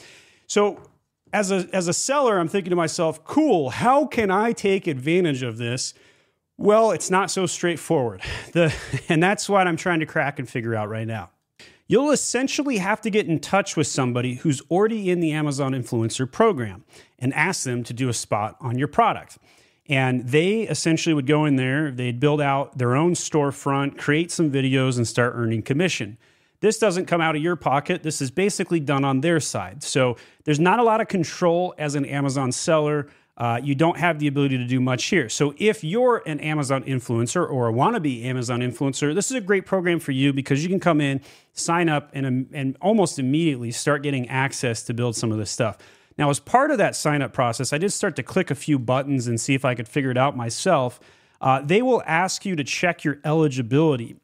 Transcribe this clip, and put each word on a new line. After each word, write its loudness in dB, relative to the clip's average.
So 0
as 0
a, 0
as 0
a 0
seller, 2
I'm 0
thinking -2
to 2
myself, -2
"Cool, 2
how 2
can 0
I 2
take 0
advantage 0
of -6
this?" -4
Well, 6
it's -4
not 2
so 0
straightforward. -2
<laughs> -14
The, 4
and 2
that's 0
what 4
I'm 0
trying 0
to -2
crack -4
and -10
figure -4
out -4
right -6
now. -8
You'll 4
essentially 0
have -2
to -2
get 0
in 0
touch 0
with 2
somebody -2
who's -2
already 0
in 0
the 0
Amazon -2
influencer -2
program 0
and -2
ask 0
them -4
to -12
do -2
a -2
spot -4
on -4
your -2
product. 0
And 2
they 4
essentially 0
would 0
go 4
in 4
there, 0
they'd -4
build 2
out -2
their 2
own 2
storefront, -2
create 0
some 0
videos, 2
and 0
start 0
earning -2
commission. -2
This 2
doesn't 0
come 2
out 2
of -2
your 0
pocket. 0
This -4
is -2
basically 0
done 0
on 2
their 2
side. -8
So 0
there's 0
not 6
a 4
lot 4
of -2
control 0
as -4
an 0
Amazon -2
seller. 0
Uh, -2
you -2
don't 2
have 0
the -2
ability 0
to -4
do 0
much 0
here. 2
So -2
if 0
you're 2
an -4
Amazon -2
influencer -2
or 0
a 0
wannabe 0
Amazon -4
influencer, -2
this -2
is -4
a -4
great 0
program 0
for -6
you 2
because -2
you -4
can 0
come 2
in, -2
sign 0
up, -2
and, -4
um, -2
and -4
almost 2
immediately 0
start 0
getting -2
access -2
to -6
build -2
some -2
of -2
this -6
stuff. -2
Now, 2
as 0
part 2
of 0
that 2
sign-up -2
process, -2
I -2
did -2
start -4
to -6
click -2
a -2
few 0
buttons -2
and -2
see 0
if -2
I 0
could -8
figure -2
it 0
out 2
myself. 0
Uh, 2
they 2
will 2
ask 0
you -2
to -2
check -2
your 0
eligibility, 2